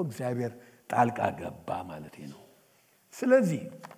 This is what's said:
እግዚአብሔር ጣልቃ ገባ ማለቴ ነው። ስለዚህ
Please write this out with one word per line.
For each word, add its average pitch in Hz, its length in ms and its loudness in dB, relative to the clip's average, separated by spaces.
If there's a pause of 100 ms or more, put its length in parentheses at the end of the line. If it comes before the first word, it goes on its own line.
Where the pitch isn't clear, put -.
እግዚአብሔር 123 520 -2 (360)
ጣልቃ 117 300 4 (160)
ገባ - 340 -10 (140)
ማለቴ 78 340 -12 (120)
ነው። 69 120 -16 (760)
ስለዚህ 247 480 6 (360)